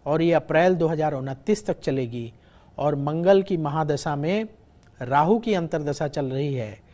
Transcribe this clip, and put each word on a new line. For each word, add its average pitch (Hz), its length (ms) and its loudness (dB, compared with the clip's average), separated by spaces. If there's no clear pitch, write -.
और 156 160 0
ये 165 120 4
अप्रैल 160 420 4
दो 165 120 2
हज़ार 156 260 0
उनतीस 139 520 -4
तक 180 140 -4
चलेगी। 120 540 -4
और 143 180 0
मंगल 165 480 2
की 196 140 -2
महादशा 151 580 -2
में 185 320 -2
राहु 147 380 2
की 226 140 -2
अंतर्दशा 156 540 -2
चल 139 180 -4
रही 139 280 -4
है, 110 280 -8